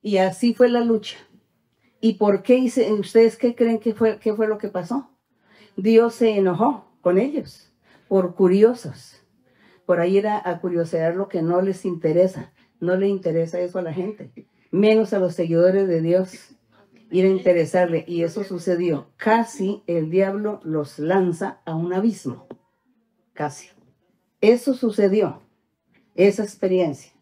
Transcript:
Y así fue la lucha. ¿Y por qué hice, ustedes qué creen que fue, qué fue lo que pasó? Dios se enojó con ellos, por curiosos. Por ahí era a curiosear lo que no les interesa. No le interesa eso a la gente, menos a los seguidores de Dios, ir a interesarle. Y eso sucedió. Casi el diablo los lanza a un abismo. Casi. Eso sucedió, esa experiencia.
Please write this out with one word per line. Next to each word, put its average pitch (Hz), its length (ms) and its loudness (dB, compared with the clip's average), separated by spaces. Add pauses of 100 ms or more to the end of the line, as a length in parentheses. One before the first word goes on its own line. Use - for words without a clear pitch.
Y 208 140 -2
así 190 380 0
fue 247 140 6
la 240 120 2
lucha. 226 380 -2 (800)
¿Y 220 140 2
por 202 280 2
qué 247 140 4
hice, 247 360 0
ustedes 220 440 2
qué 233 180 0
creen 226 260 0
que 226 140 -2
fue, 214 240 0
qué 214 160 -4
fue 220 120 -2
lo 214 120 -4
que 202 100 -8
pasó? 190 420 -6 (680)
Dios 226 380 4
se 220 220 2
enojó 196 540 0 (100)
con 180 180 2
ellos, 277 540 -6 (360)
por 180 260 0
curiosos. 196 880 0 (640)
Por 175 140 0
ahí 185 180 2
era 208 260 -2
a 175 160 -6
curiosear 170 540 -4
lo 196 140 -6
que 170 140 -4
no 175 200 0
les 190 220 -4
interesa. 170 680 -2 (280)
No 180 140 -2
le 196 140 0
interesa 170 500 -4
eso 180 220 -6
a - 20 -8
la 165 100 -8
gente, 190 540 -12 (240)
menos 214 420 2
a 202 60 -2
los 180 160 -2
seguidores 180 540 2
de 165 120 0
Dios, 180 500 -2 (600)
ir 185 140 2
a 190 40 4
interesarle. 175 800 0
Y 170 160 -4
eso 170 220 -4
sucedió. 175 720 -4
Casi 214 720 -2
el 165 220 -2
diablo 196 520 -2
los 156 380 -6
lanza 180 640 -2
a 165 100 -8
un 170 180 -4
abismo. 190 540 -4 (880)
Casi. - 380 -10 (680)
Eso 240 340 2
sucedió, 202 680 0 (720)
esa 196 300 2
experiencia. 180 760 -4